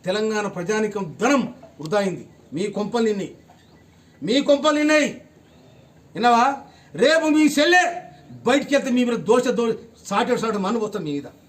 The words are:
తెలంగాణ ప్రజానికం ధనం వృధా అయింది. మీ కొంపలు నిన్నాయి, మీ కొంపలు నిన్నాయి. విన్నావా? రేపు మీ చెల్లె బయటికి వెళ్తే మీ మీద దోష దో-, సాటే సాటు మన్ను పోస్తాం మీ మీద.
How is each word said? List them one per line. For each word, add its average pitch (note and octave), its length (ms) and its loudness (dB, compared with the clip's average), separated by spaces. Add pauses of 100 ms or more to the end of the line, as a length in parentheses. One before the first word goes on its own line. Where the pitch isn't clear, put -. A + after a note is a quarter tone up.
తెలంగాణ G#3+ 400 -2 (100)
ప్రజానికం G#3 480 -2 (160)
ధనం B3+ 220 2 (380)
వృధా D#3 220 0
అయింది. E3 220 -4 (320)
మీ F#3+ 80 -4 (120)
కొంపలు A3 340 -2
నిన్నాయి, F#3+ 220 -6 (920)
మీ G#3 140 0 (120)
కొంపలు D4 320 2
నిన్నాయి. D4+ 280 2 (1040)
విన్నావా? A#3 300 2 (580)
రేపు D#4 240 4 (100)
మీ D#4 80 4 (120)
చెల్లె F4 280 4 (640)
బయటికి C#4 280 2
వెళ్తే C4+ 220 0
మీ B3 100 4
మీద A#3 100 -2 (140)
దోష B3 160 4 (120)
దో-, A3+ 220 -2 (280)
సాటే A#3+ 340 0
సాటు G#3+ 220 -2
మన్ను A3+ 180 -2
పోస్తాం G#3 240 -6
మీ D3 100 -6
మీద. B2 120 -8 (200)